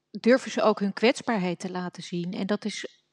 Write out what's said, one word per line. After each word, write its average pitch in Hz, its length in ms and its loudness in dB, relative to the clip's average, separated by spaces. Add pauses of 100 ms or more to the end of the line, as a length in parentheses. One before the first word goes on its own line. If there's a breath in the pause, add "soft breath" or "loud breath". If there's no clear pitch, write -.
(120)
durven 226 400 4
ze 226 100 -2
ook 214 180 4
hun 202 140 -2
kwetsbaarheid 208 640 0
te 180 120 -8
laten 180 320 -8
zien. 175 300 -6
En 214 140 -4
dat 208 180 -2
is, - 360 -10 (120)